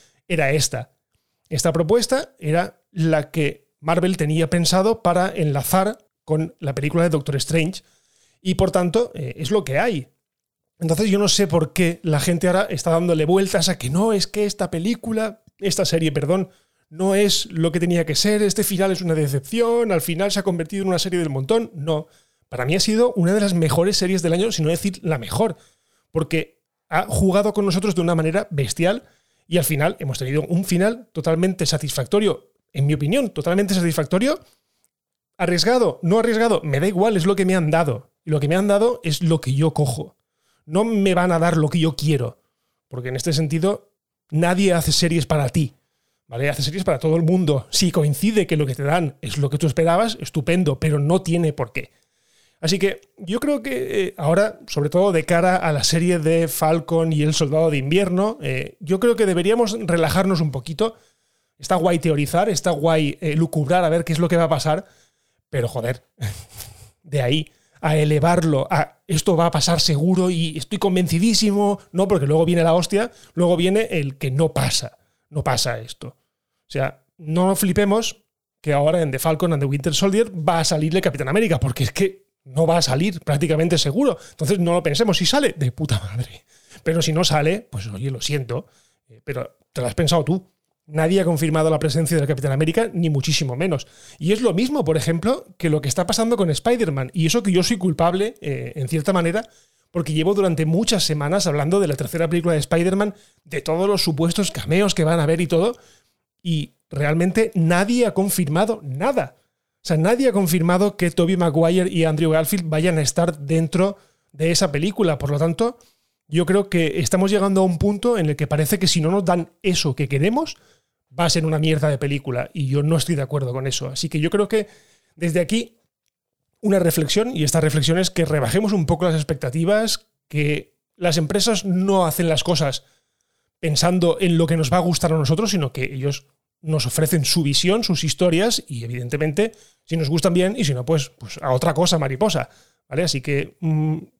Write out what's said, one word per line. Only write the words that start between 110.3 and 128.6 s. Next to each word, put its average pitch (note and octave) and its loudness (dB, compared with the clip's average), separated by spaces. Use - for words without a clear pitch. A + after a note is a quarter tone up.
confirmado F#3 2
que F3 0
Tobey F3+ 2
Maguire E3+ 2
y E3+ 2
Andrew D#3+ 2
Garfield D#3+ 0
vayan D#3 0
a D#3 0
estar E3+ 0
dentro E3 0
de E3 -2
esa E3 2
película. D#3+ 0
Por C#3+ -4
lo C#3+ 0
tanto, E3+ 0
yo E3+ 0
creo G3 2
que E3+ 0
estamos F#3+ 2
llegando G3 2
a - 4
un F3+ 0
punto G#3 0
en E3+ 0
el D3 -2
que D3+ -2
parece D3+ 0
que F#3 0
si E3+ 2
no D#3 2
nos G3 0
dan F3 0
eso E3 0
que C#3+ -4
queremos, G#3 0
va F3 0
a E3 2
ser E3 0
una D#3+ 0
mierda D#3 0
de C#3+ -2
película, C3+ -4
y C#3+ -4
yo C#3+ 0
no D#3+ 2
estoy E3 0
de C#3+ -2
acuerdo C3+ -4
con C3 -6
eso. C3 -6
Así C3+ -6
que D#3 -2
yo E3 0
creo G3+ 2
que G#3+ -2
desde E3+ 0
aquí A3 -4
una G3 2
reflexión, F3 0
y D#3 -2
esta D3 2
reflexión D#3 2
es F#3 0
que E3+ -2
rebajemos D3+ 0